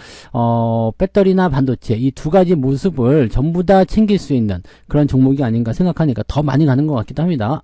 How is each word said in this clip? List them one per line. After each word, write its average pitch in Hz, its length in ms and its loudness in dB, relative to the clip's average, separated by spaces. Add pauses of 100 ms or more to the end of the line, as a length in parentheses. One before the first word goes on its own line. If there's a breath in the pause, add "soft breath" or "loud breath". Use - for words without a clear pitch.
(320 loud breath)
어, 117 640 0
배터리나 190 500 2
반도체 135 480 -2
이 127 220 -2
두 151 120 -6
가지 185 240 4
모습을 135 720 0
전부 165 360 -2
다 190 200 4
챙길 208 340 0
수 - 160 -4
있는 104 260 -2 (280 soft breath)
그런 147 180 2
종목이 135 380 2
아닌가 117 280 -2
생각하니까 156 540 -2
더 147 160 -4
많이 151 240 0
가는 139 200 2
것 151 80 -2
같기도 127 280 -6
합니다. 151 420 -2